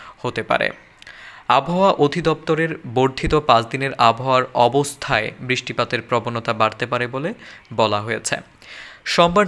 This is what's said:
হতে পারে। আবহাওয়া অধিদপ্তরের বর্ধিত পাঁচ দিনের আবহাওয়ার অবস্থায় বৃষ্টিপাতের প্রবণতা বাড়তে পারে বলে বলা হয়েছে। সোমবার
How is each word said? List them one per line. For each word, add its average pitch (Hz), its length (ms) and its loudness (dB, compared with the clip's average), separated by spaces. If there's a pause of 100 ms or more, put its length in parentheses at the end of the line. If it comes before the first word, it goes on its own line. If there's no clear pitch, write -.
(180)
হতে 117 260 -6
পারে। - 240 0 (800)
আবহাওয়া 175 440 2
অধিদপ্তরের 156 800 0 (220)
বর্ধিত 131 420 0
পাঁচ 117 360 4
দিনের 135 220 -4
আবহাওয়ার 127 600 2
অবস্থায় 120 720 0 (140)
বৃষ্টিপাতের 123 600 -4
প্রবণতা 117 520 -4
বাড়তে 110 320 0
পারে 123 220 -2
বলে 135 220 -6 (440)
বলা 107 280 2
হয়েছে। 110 340 -4 (720)
সোমবার 180 420 4